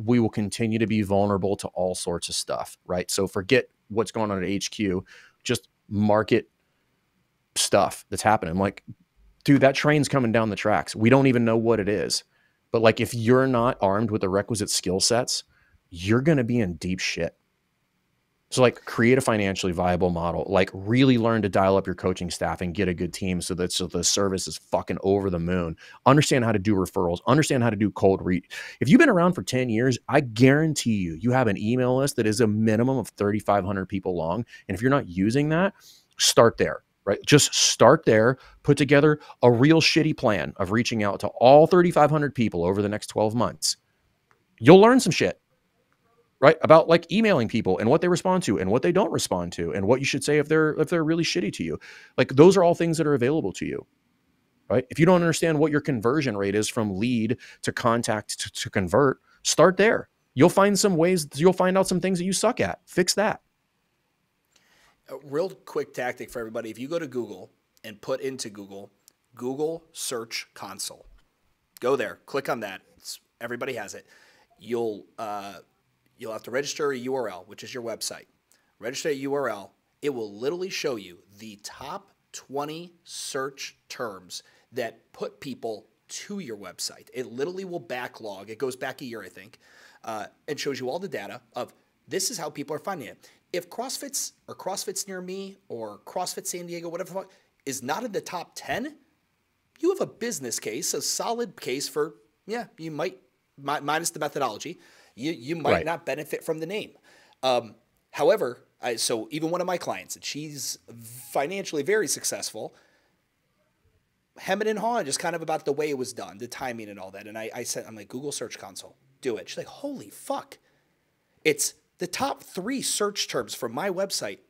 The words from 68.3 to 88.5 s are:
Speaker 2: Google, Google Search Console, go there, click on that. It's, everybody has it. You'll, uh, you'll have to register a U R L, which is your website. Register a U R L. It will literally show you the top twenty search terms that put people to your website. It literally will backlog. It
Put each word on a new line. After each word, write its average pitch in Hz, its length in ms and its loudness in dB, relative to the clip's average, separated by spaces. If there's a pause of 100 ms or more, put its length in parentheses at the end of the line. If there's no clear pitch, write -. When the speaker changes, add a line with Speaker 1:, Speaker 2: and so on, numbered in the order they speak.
Speaker 2:
Google, 101 420 -18 (420)
Google 147 600 -6
Search - 640 -10
Console, - 500 -14 (760)
go 127 160 0
there, 110 300 -6
click 135 240 -6
on 135 100 -4
that. 98 220 -12 (160)
It's, - 240 -16 (180)
everybody 120 360 -8
has 101 180 -12
it. 101 120 -18 (540)
You'll, 113 460 -6 (120)
uh, 101 420 -10 (560)
you'll 113 160 -14
have 107 120 -10
to - 80 -14
register 143 400 -4
a 135 80 -6
U 127 160 -6
R 123 120 -4
L, 92 200 -12
which 101 160 -20
is 110 100 -16
your 123 100 -10
website. - 440 -10 (520)
Register 135 300 -6
a 147 40 0
U 139 200 -6
R 139 160 -2
L. 101 240 -12 (280)
It 143 100 -2
will 113 200 -8
literally 156 380 -6
show 147 260 -6
you 90 220 -14 (220)
the 107 240 -18
top 156 480 -16 (200)
twenty 151 640 -12 (100)
search - 720 -10 (140)
terms 95 540 -12 (280)
that 117 400 -10
put - 300 -12
people 113 460 -12 (200)
to - 320 -14
your 123 160 -12
website. - 580 -14
It 123 120 -8
literally 156 400 -8
will 175 140 -10
backlog. 113 680 -12
It 110 100 -16